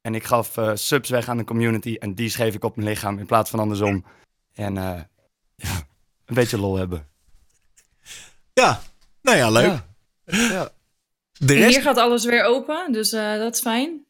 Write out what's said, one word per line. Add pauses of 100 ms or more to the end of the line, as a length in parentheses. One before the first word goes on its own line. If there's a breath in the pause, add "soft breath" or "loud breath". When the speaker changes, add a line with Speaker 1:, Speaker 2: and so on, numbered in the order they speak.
Speaker 1:
En
ik
gaf,
eh,
subs
weg
aan
de
community
en
die
schreef
ik
op
mijn
lichaam
in
plaats
van
andersom. (500 soft breath)
En,
eh, (560)
ja, (500)
een
beetje
lol
hebben. (1400 loud breath)
Speaker 2:
Ja, (420)
nou
ja,
leuk.
Speaker 1:
Ja. (380)
Ja. (680)
Speaker 2:
De
rest
Speaker 3:
Hier
gaat
alles
weer
open,
dus,
eh,
dat
is
fijn.